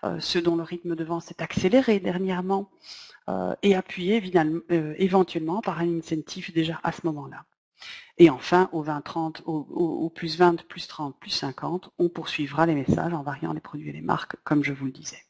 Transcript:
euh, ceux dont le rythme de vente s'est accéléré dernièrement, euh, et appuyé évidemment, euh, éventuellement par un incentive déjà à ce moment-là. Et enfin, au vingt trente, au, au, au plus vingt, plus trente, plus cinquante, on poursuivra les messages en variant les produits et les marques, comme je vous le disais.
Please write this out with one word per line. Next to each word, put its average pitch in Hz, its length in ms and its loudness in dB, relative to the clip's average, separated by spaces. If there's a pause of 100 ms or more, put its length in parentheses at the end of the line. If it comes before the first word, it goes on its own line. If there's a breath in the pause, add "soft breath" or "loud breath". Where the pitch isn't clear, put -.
euh, 170 160 -4
ceux 175 220 -2
dont 170 160 2
le 165 60 -2
rythme 170 340 -6
de 165 80 -4
vente 165 180 -6
s'est - 180 -12
accéléré 208 600 4
dernièrement, 190 680 -2 (600 loud breath)
euh, 92 340 -2
et 196 120 6
appuyé 185 420 0
évidemment, 170 420 2 (120)
euh, 156 260 0
éventuellement 180 640 2
par 165 180 -4
un 170 200 0
incentive 165 540 -8
déjà 160 300 -2
à 165 80 0
ce - 140 -8
moment-là. 143 400 -6 (720 loud breath)
Et 165 120 12
enfin, 180 440 4
au 160 80 -2
vingt 151 180 -4
trente, 160 460 -6
au, 156 260 -4
au, 160 340 0
au 165 40 -2
plus 160 280 -8
vingt, 175 260 6
plus - 220 -14
trente, 143 320 -10
plus - 120 -20
cinquante, 147 680 -6
on 175 120 4
poursuivra 156 560 0
les 165 100 2
messages 170 380 0
en 147 100 -6
variant 143 300 -6
les 156 80 -6
produits 151 260 -12
et 147 60 -10
les 151 80 -12
marques, 160 420 -2
comme 147 220 0
je 143 80 -4
vous 135 120 -8
le 131 60 -4
disais. - 380 -16